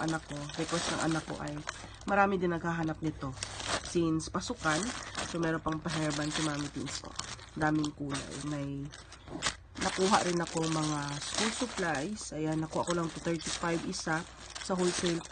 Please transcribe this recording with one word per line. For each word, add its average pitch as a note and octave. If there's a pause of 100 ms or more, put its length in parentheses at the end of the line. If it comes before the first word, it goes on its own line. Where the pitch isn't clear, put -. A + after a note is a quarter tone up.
anak D#3+
ko, C#3+ (240)
request E3
ng D3+
anak D#3+
ko C#3
ay D3 (480)
marami G3+
din F3
naghahanap E3
nito. D3+ (560)
Since D#3+
pasukan, E3+ (480)
so E3
meron D#3+
pang D#3
pa-hairband D3+
si D#3
Mami D3
Teens -
ko. - (480)
Daming D3+
kulay. C#3 (160)
May C#3 (960)
nakuha F#3+
rin F3
ako E3
mga D3+ (240)
school A3 (120)
supplies. E3+
Ayan, D#3
nakuha D#3
ko F3
lang E3
to -
thirty-five E3+
isa E3 (400)
sa -
wholesale F3